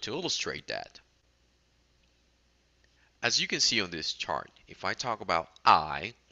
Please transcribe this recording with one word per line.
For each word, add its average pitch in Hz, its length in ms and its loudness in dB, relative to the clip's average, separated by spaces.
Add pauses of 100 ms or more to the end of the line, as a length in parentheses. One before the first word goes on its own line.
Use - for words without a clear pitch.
to 104 100 -6
illustrate - 560 -4
that. - 320 -8 (2250)
As 117 180 2
you 185 60 -2
can 180 140 -2
see 113 220 2
on 90 80 -4
this 80 240 -6
chart, - 360 -4 (160)
if - 180 -12
I 98 100 -2
talk 117 260 -4
about 90 300 0 (140)
I, 82 500 6 (180)